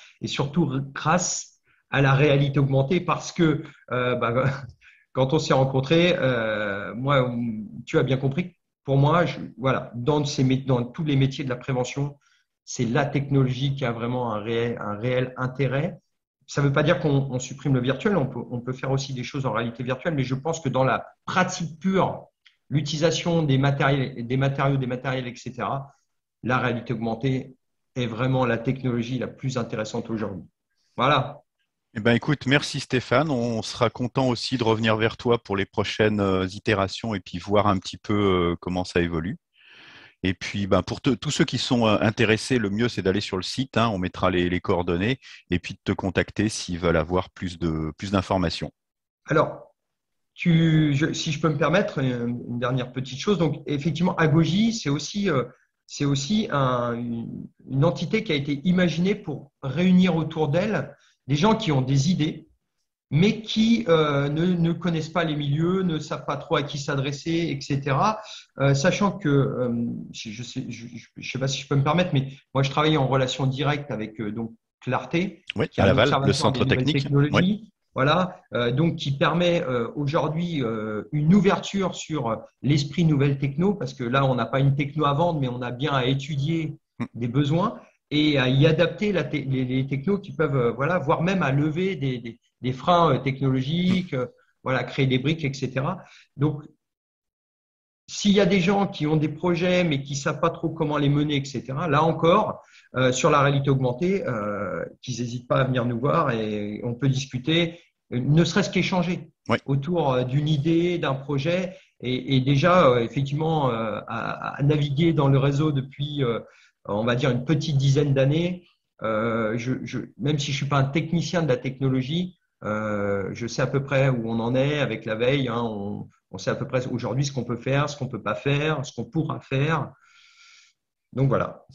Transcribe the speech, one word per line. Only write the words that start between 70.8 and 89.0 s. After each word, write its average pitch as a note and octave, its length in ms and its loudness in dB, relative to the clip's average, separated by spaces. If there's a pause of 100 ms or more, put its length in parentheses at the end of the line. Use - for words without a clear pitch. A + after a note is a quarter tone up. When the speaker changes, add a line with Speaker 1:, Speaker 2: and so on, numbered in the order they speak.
Speaker 1:
je, A2+ 200 -16 (100)
je - 120 -12
sais - 80 -6
pas C3+ 120 -2
si - 120 -4
je - 60 -14
peux C#3+ 80 2
me C#3 80 4
permettre, F3 300 2
mais - 180 2 (220)
moi, C3+ 100 2
je C3+ 60 2
travaille D#3 260 2
en C3 140 2
relation C3 360 0
directe C#3 460 -2
avec, G#2+ 300 -6
euh, G#2 100 -4
donc, A2+ 220 -8 (260)
Clarté, E3+ 640 -4 (140)
Speaker 2:
Oui, G#2+ 100 0
Speaker 1:
qui - 140 -4
est - 20 4
Speaker 2:
à G2 40 6
Speaker 1:
un - 0 -
Speaker 2:
Laval, G2+ 180 6
le D3 100 4
Speaker 1:
observatoire C3+ 200 2
Speaker 2:
centre - 280 2
Speaker 1:
des C3+ 120 4
nouvelles C3 100 2
Speaker 2:
technique. C#3+ 180 2
Speaker 1:
technologies. C#3+ 300 2
Speaker 2:
Oui. F#3+ 380 2 (220)
Speaker 1:
Voilà, E3 460 0 (140)
euh, A#2+ 180 0
donc D#3 240 2
qui C#3 220 -4
permet, E3+ 460 2
euh, B2 340 -4
aujourd'hui, D#3 640 -2
euh, G#2+ 480 -4
une D3+ 220 4
ouverture F#3+ 600 2
sur, C3+ 360 -6
euh, A2 60 -2 (260)
l'esprit C#3+ 420 2
nouvelle C#3 340 4
techno, E3+ 360 0
parce E3 200 -8
que B2 120 -6
là, C3 180 2
on C3 120 2
n'a A2+ 100 0
pas C3+ 160 0
une C#3 140 4
techno C#3+ 280 -2
à C#3+ 80 4
vendre, D#3+ 300 0
mais B2+ 80 -2
on B2 120 -6
a A#2+ 100 -6
bien C3 200 -4
à C3 140 2
étudier D3 720 -2 (220)
Speaker 2:
Hmm. A#2+ 140 -6
Speaker 1:
des A#2 140 -4
besoins D3 520 0 (300)
et D3+ 300 2
à B2+ 100 2
y C#3 160 6
adapter E3+ 460 2